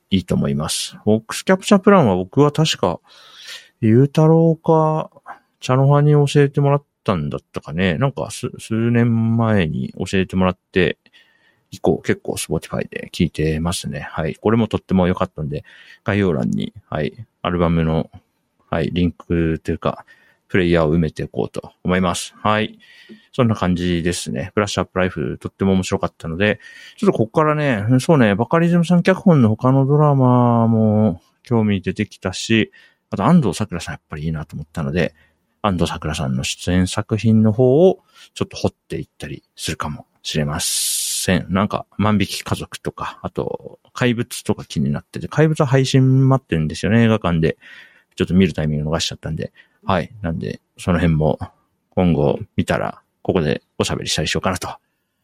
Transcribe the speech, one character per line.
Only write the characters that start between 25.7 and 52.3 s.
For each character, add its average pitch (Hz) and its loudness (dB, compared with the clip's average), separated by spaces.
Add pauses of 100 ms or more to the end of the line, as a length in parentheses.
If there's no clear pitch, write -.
面 95 2
白 95 -4
か 87 -4
っ - -10
た - -14
の 82 -8
で、 104 -2 (380)
ち - -4
ょ - 4
っ 185 4
と - -4
こ 113 0
っ 110 -2
か 156 0
ら 151 2
ね、 131 -2
う 127 4
ん、 127 2
そ 170 2
う - 4
ね、 107 4
バ 113 -2
カ 165 0
リ 170 2
ズ 175 2
ム 175 2
さ 175 2
ん 170 4
脚 185 2
本 160 6
の 113 6
他 110 2
の 135 4
ド 143 2
ラ 151 4
マ 123 4
も 107 2 (220)
興 113 0
味 101 0
出 92 -6
て 104 -4
き - -16
た 95 -6
し、 - -2 (380)
あ 110 -6
と 98 -2
安 160 4
藤 98 -2
サ 107 -6
ク 87 -12
ラ 82 -8
さ - -10
ん - -10
や 69 -12
っ - -20
ぱ 80 -10
り 76 -8
い - -4
い 82 -2
な 76 -8
と - -16
思 76 -10
っ - -14
た 82 -8
の 69 -6
で、 85 -2 (460)
安 95 0
藤 85 0
サ 82 -8
ク 76 -6
ラ 76 -6
さ 73 -6
ん 65 -4
の 65 -4
出 - -8
演 92 2
作 - -4
品 110 4
の 110 2
方 127 4
を - -2 (300)
ち - -12
ょ - -2
っ - -4
と - -18
掘 - -2
っ - 0
て - -12
い - -10
っ - -14 (100)
た - -14
り - -14 (120)
す - -10
る 80 -8
か - -6
も 73 -12 (160)
し - -6
れ 76 0
ま 76 -4
せ - -4
ん。 65 -4
な 98 2
ん - -4
か、 - -6 (120)
万 107 2
引 98 2
き - -10
家 - -6
族 - -12
と - -8
か、 - -12
あ 90 -10
と、 - -10 (140)
怪 123 0
物 - -8
と 101 -2
か - -14
気 - -6
に 71 -2
な 71 -4
っ - -20
て - -14
て、 78 -10
怪 156 2
物 156 -2
は 151 2
配 131 2
信 131 4
待 131 2
っ - -20
て - -4
る 80 0
ん 78 -2
で 76 -6
す - -6
よ 90 0
ね、 117 4
映 117 4
画 110 2
館 85 0
で。 80 0 (580)
ち - -2
ょ - 2
っ - -4
と 82 -2
見 92 6
る 76 -2
タ 80 -4
イ 76 -2
ミ 76 -2
ン 76 -4
グ 78 -6
逃 82 -2
し - -4
ち - -8
ゃ - -12
っ - -18
た 80 -10
ん 80 -4
で。 - -10 (300)
は 95 0
い。 73 -8 (100)
な 85 -4
ん 82 -6
で、 - -10 (160)
そ - -4
の 87 2
辺 82 2
も 76 0 (520)
今 90 2
後 69 0 (160)